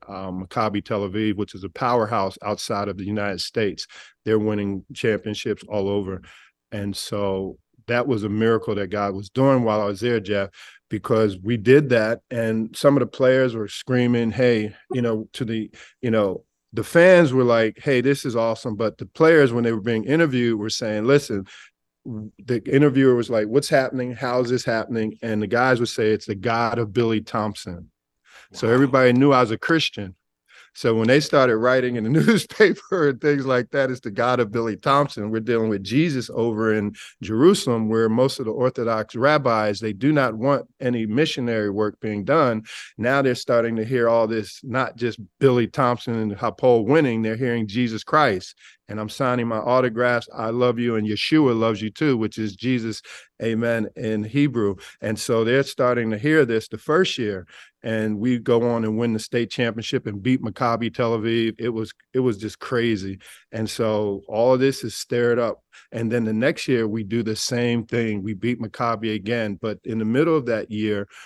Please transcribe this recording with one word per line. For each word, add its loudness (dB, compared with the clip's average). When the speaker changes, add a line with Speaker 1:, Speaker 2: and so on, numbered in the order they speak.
Speaker 1:
um, -10
Maccabi -4
Tel -4
Aviv, -2
which -6
is -14
a -10
powerhouse -2
outside -4
of -8
the -10
United -4
States. -4
They're 2
winning -4
championships -4
all -2
over. -4
And -6
so -6
that 0
was 0
a -4
miracle 0
that -4
God -4
was -12
doing 4
while 2
I -2
was -6
there, 0
Jeff, -2
because 0
we -2
did 6
that. 2
And -2
some 4
of 4
the 0
players 2
were -6
screaming, 0
"Hey," 2
you -2
know, -2
to -6
the, -6
you -2
know, 0
the -4
fans 8
were 2
like, 2
"Hey, 2
this 0
is -4
awesome." -2
But -2
the -14
players, 6
when 0
they 2
were -2
being -2
interviewed, 2
were -4
saying, -4
"Listen," 2
the -6
interviewer 6
was 0
like, 0
"What's 0
happening? 0
How -2
is -2
this 0
happening?" -2
And -2
the -2
guys 2
would -2
say, 0
"It's -2
the -6
God -2
of -4
Billy 0
Thompson." -6
So -2
Speaker 2:
Wow. 4
Speaker 1:
everybody 6
knew 6
I 6
was 2
a -2
Christian. -2
So 0
when 0
they 6
started 4
writing 2
in -4
the -2
<laughs> 4
newspaper 2
and -2
things 0
like 0
that, 0
"It's -8
the -10
God 0
of 0
Billy -2
Thompson. 0
We're -2
dealing 0
with -2
Jesus -2
over 0
in -2
Jerusalem, 2
where 2
most 0
of -8
the -4
Orthodox -2
rabbis, 2
they -4
do 0
not 2
want 0
any -2
missionary -2
work -4
being -6
done." 2
Now 0
they're 2
starting 0
to -2
hear 0
all 2
this, -6
not -4
just -4
Billy 4
Thompson -2
and -4
Hapoel 2
winning, 2
they're -2
hearing -2
Jesus -4
Christ. 0
And -8
I'm -8
signing -2
my -4
autographs, 0
"I -6
love 0
you," -2
and -2
"Yeshua 2
loves 0
you -4
too," 0
which -4
is -6
Jesus, -4
amen, -2
in -4
Hebrew. 0
And -4
so 0
they're 2
starting -2
to -4
hear 4
this -2
the -12
first 0
year. -6
And -2
we 0
go 2
on -2
and -2
win 0
the -2
state -4
championship -4
and -8
beat 2
Maccabi -2
Tel -2
Aviv. -2
It -4
was, -6
it 0
was 0
just -10
crazy. -4
And -6
so -2
all 2
of 2
this 0
is -10
stirred -2
up. -4
And -4
then 0
the -2
next 0
year 0
we -4
do -2
the -4
same -2
thing. -2
We -6
beat -4
Maccabi -4
again. -4
But -6
in -4
the -2
middle 2
of -4
that -4
year, -2